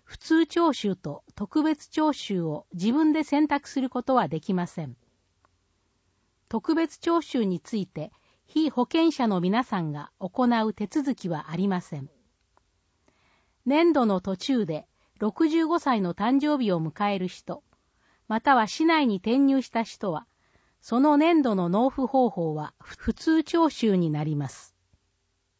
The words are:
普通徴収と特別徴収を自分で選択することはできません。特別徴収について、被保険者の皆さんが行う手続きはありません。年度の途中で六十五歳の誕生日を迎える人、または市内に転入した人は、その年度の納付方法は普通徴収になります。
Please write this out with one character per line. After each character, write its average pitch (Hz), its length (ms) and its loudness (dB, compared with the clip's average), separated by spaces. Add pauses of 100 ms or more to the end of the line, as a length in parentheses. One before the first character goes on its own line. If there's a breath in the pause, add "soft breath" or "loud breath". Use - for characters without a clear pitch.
普 - 120 -20
通 320 260 2
徴 339 260 2
収 202 240 -2
と 147 300 -10 (100)
特 277 280 -2
別 311 260 -2
徴 311 240 0
収 185 280 -4
を 156 320 -6
自 190 200 0
分 311 180 4
で 311 140 0
選 294 240 2
択 285 180 -4
す - 140 -6
る 262 80 -2
こ 247 140 -6
と 262 120 0
は 190 140 2
で 160 100 -4
き 196 140 -4
ま 175 120 -2
せ 170 200 -10
ん。 120 100 -14 (1500)
特 294 280 -2
別 330 240 -4
徴 339 220 0
収 247 220 -2
に 185 160 -2
つ - 160 -8
い 190 120 -4
て、 - 260 -12 (320)
被 311 240 0
保 247 140 -2
険 330 280 2
者 247 160 0
の 185 140 0
皆 208 240 0
さ 190 160 -6
ん 156 100 -4
が 147 260 -12
行 196 280 -4 (200)
う 214 80 -4
手 208 140 -8
続 277 260 -2
き - 140 -8
は 156 240 -8
あ 165 60 -6
り 190 100 0
ま 180 140 -2
せ - 160 -12
ん。 139 120 -14 (1600)
年 320 260 4
度 269 140 4
の 190 160 0
途 190 160 -6
中 240 280 -2
で 151 220 -8 (320)
六 294 300 0
十 330 160 2
五 330 120 0
歳 247 220 0
の 175 140 -2
誕 247 260 0
生 294 180 0
日 220 140 0
を 165 100 0
迎 202 300 -4
え 196 80 -2
る 180 80 -4
人、 - 340 -12 (680)
ま 220 100 -2
た 277 160 4
は 220 100 4
市 311 200 -2
内 311 220 4
に 202 100 0
転 233 220 0
入 269 220 4
し - 80 -10
た 226 140 -2
人 196 300 -6
は、 - 120 -8 (540)
そ 240 220 -2
の 294 160 4
年 320 240 4
度 240 140 0
の 180 120 0
納 220 220 2
付 269 140 -4
方 247 260 2
法 165 260 -4
は 151 240 -8
普 - 340 -8
通 320 300 0
徴 330 260 2
収 208 280 0
に 170 120 0
な 151 140 -4
り 151 140 -4
ま 143 100 -4
す。 - 260 -20 (880)